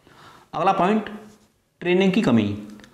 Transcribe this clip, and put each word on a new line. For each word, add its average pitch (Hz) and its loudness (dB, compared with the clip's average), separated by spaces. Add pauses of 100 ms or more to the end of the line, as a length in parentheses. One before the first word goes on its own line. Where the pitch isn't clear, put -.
(540)
अगला 175 0
point, 196 0 (720)
training 180 2
की 180 2
कमी। 104 0 (260)